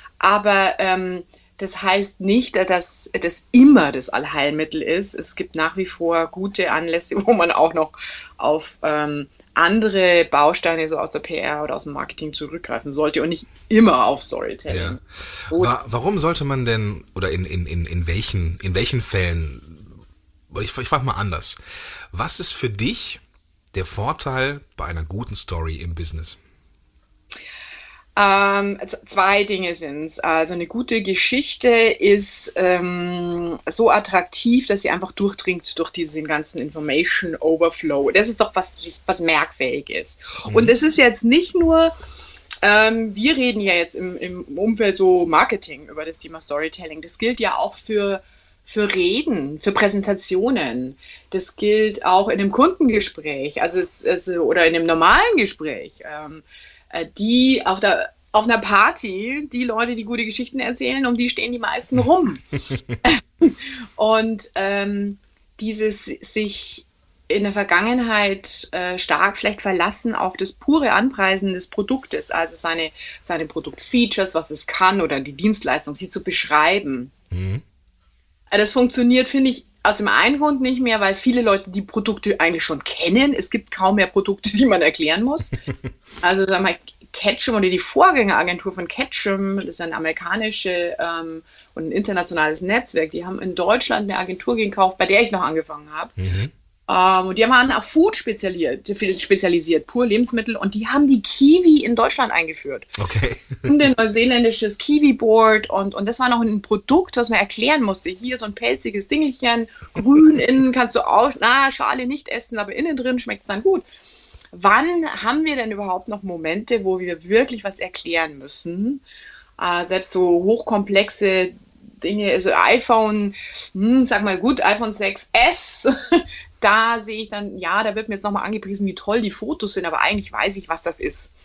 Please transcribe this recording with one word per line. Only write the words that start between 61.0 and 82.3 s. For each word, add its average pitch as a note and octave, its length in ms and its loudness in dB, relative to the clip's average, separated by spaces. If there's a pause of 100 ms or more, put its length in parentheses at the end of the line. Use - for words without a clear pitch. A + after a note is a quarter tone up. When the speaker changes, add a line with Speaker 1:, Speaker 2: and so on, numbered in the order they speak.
Speaker 1:
um A#3+ 120 0
die A#3+ 120 0
stehen A3 220 -4
die B3 80 -6
meisten A3+ 400 -2
rum. B3+ 400 2 (120)
<laughs> B3 1500 -2
Und, A3 580 0
ähm, G3+ 640 -4 (400)
dieses G#3+ 460 -2
sich - 800 -4 (400)
in G3 160 0
der G3+ 100 -2
Vergangenheit, G3+ 1200 0
äh, F3+ 280 -6
stark F3+ 380 0
vielleicht G#3 260 -4
verlassen G3 520 -2
auf - 220 -2
das G3 160 -6
pure C#4+ 400 0
Anpreisen G3 640 0
des F3+ 120 0
Produktes, - 640 -4
also E3 240 -2
seine, D#3+ 380 -4 (280)
seine D#3+ 260 -6
Produktfeatures, - 880 -2
was E3 160 -4
es - 160 0
kann F#3+ 320 2
oder D3+ 180 0
die C#3 140 -8
Dienstleistung, C#3+ 640 0
sie F#3 120 0
zu - 140 -4
beschreiben. D3+ 880 0 (200)
Speaker 2:
Mhm. F#2+ 320 -6 (880)
Speaker 1:
Äh, G3+ 80 4
das G#3 120 4
funktioniert, B3+ 580 4
finde C4+ 220 2
ich, - 140 -6 (180)
aus G#3 160 0
dem G#3 100 -2
einen G#3+ 300 4
Grund C#4+ 220 0
nicht B3+ 200 -2
mehr, A#3 180 2
weil G3 160 2
viele A#3+ 280 2
Leute G3 280 0
die G3 120 -4
Produkte G3+ 580 -2